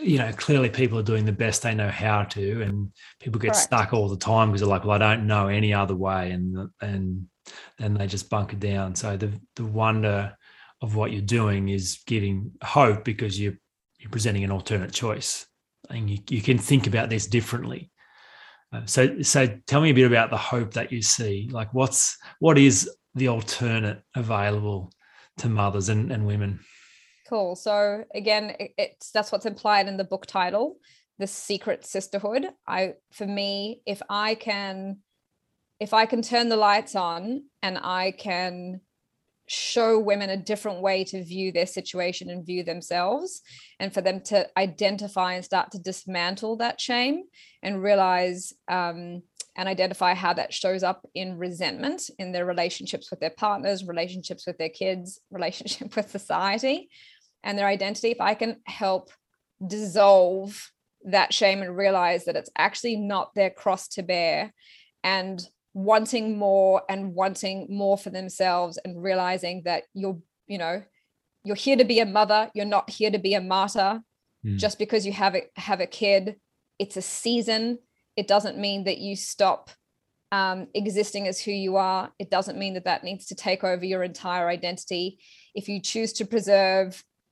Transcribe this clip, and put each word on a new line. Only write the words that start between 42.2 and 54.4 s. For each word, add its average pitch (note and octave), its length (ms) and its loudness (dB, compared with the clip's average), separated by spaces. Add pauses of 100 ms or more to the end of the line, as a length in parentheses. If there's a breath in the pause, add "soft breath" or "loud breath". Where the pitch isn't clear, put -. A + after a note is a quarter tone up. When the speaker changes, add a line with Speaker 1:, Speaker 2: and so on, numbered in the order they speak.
Speaker 2:
and F3 160 -12
view F3+ 180 -4
themselves, F3+ 800 -4 (360 loud breath)
and F#3+ 160 -6
for G3+ 60 2
them F#3 200 4
to G3 360 2
identify G3 760 0
and F3+ 100 -8
start - 280 0
to G3+ 60 -10
dismantle F#3 800 -4
that A#3 240 -2
shame C4 440 0 (380 soft breath)
and G3 200 -4
realize, F#3 680 4 (160)
um, F3 540 -4 (360)
and F#3 120 -4
identify F#3 440 0
how F3+ 200 0
that - 180 -4
shows F#3 300 -2
up F#3 320 -2
in F#3 240 -8
resentment F3+ 800 -6
in F#3 140 -8
their F3+ 120 -2
relationships F3 680 -4
with - 100 -10
their D#3+ 100 -2
partners, G3 560 -2
relationships F3 600 -8